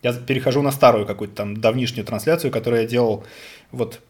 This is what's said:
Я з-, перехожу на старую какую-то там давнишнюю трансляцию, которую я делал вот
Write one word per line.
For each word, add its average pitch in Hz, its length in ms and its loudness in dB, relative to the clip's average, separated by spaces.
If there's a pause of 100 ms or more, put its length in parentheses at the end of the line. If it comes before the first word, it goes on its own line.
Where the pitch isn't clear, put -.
Я 120 100 0
з-, 123 80 -6
перехожу 131 420 0
на 139 100 2
старую 113 340 6
какую-то 104 300 -8
там 104 200 -6
давнишнюю 113 500 0
трансляцию, 156 440 -2
которую 117 320 0
я 113 60 -2
делал 117 360 0 (480)
вот 123 380 -6